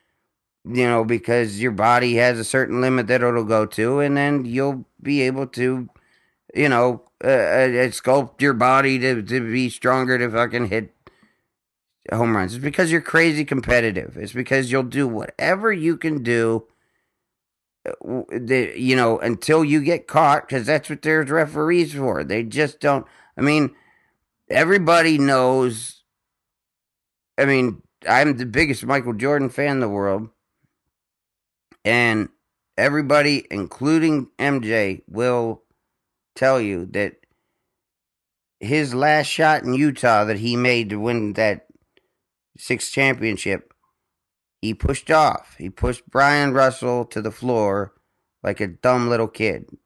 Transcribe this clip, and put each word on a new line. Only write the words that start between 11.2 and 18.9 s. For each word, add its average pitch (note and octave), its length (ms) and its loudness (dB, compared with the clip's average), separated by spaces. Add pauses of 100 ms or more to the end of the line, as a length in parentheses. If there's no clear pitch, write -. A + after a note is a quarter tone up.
home A2+ 260 0
runs. F#2 180 -2
It's C3 100 -10
because D#3+ 260 -2
you're E3 100 2
crazy D#3+ 440 0
competitive. A#2+ 720 0
It's - 160 -12
because B2+ 400 -2
you'll C3 100 2
do B2+ 240 -2
whatever F#3+ 680 -2
you E3 240 0
can D#3 260 -4
do, A2+ 440 0 (1200)
uh, - 60 -10 (100)
w-, A#2+ 440 -8
the, B2 300 -2
you C3 200 0